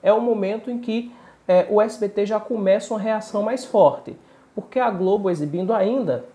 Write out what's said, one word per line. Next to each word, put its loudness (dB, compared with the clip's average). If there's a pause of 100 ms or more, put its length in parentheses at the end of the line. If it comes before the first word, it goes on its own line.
é 4
o 2
momento -2
em -6
que, -6 (320)
é, 4
o 4
S -2
B -2
T -2
já -2
começa 0
uma -4
reação -2
mais -4
forte, 2 (400)
porque -6
a 2
Globo 0
exibindo -2
ainda, 0 (120)